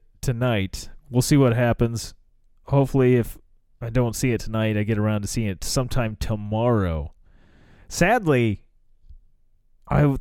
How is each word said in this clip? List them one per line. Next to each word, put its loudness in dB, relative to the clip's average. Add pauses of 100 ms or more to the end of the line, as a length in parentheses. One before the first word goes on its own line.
(220)
tonight. -4 (200)
We'll 2
see 4
what 6
happens. 0 (520)
Hopefully, 2
if -2 (420)
I -10
don't 0
see 0
it -2
tonight, -2
I 0
get -2
around 0
to -6
seeing -4
it -6
sometime -2
tomorrow. -2 (760)
Sadly, 2 (1200)
I 2